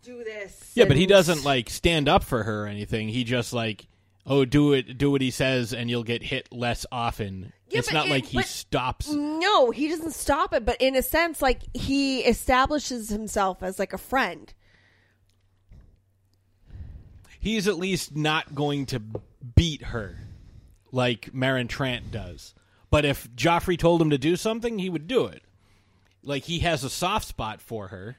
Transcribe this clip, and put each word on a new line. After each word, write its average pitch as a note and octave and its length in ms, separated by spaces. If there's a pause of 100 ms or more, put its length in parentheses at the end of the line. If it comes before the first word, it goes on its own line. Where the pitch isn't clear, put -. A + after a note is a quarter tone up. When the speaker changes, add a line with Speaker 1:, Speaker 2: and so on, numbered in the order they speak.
Speaker 1:
do A#3+ 200
this. G#3+ 500
Speaker 2:
Yeah, A#3 120
but - 120
he F3 60
Speaker 1:
and F#3 60
Speaker 2:
doesn't, F3 340
like, C3+ 260
stand D#3+ 400
up F#3 140
for A#2 180
her G#2 220
or G#2 40
anything. G#2 400
He A#2+ 160
just, A#2+ 300
like, A2+ 320 (400)
"Oh, C3+ 200
do D3 280
it, C3 240
do C#3+ 140
what C#3 100
he C3 80
says, B2+ 440
and A#2+ 180
you'll A#2+ 120
get A2+ 200
hit - 280
less A#2+ 400
often." A2 640 (160)
Speaker 1:
Yeah, G#4 100
Speaker 2:
It's A#4 100
Speaker 1:
but - 40
Speaker 2:
not - 140
Speaker 1:
it, - 20
Speaker 2:
like C3+ 160
he - 140
Speaker 1:
but F#4+ 80
Speaker 2:
stops. - 640
Speaker 1:
No, D4+ 580
he C4 200
doesn't D#4+ 260
stop D#4+ 400
it, A#3+ 100
but - 160
in C4 140
a B3+ 80
sense, E4 360
like, C4 220 (140)
he C4+ 460
establishes B3+ 880
himself G#3 520
as, F#3 160
like, G3 160
a F#3+ 60
friend. G#3+ 520 (3000)
Speaker 2:
He's G#3 280
at G3 100
least F3+ 380
not D3+ 400
going C#3+ 320
to B2 140 (540)
beat E3 280
her G#2 340 (760)
like B2 400
Meryn C3 380
Trant B2+ 420
does. F#2 420 (360)
But D3 160
if - 300
Joffrey E3+ 420
told E3+ 240
him D#3 80
to D3 80
do D3+ 180
something, A3+ 440
he F#3 100
would D#3+ 180
do G#3 180
it. D#2+ 180 (800)
Like, C#3 200
he E3 160
has D#3+ 240
a C3 60
soft G3+ 380
spot G#2+ 340
for G#2+ 280
her G#2 300